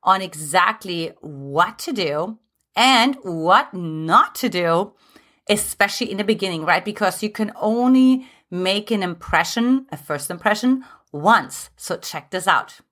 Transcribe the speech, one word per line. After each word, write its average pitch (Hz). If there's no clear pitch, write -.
on 190
exactly 170
what 151
to -
do 185
and 254
what 180
not 165
to 254
do, 175
especially -
in 190
the 208
beginning, 190
right? 170
Because 208
you 208
can 208
only 254
make 190
an 208
impression, 185
a 143
first 143
impression, 214
once. 165
So -
check -
this 185
out. 151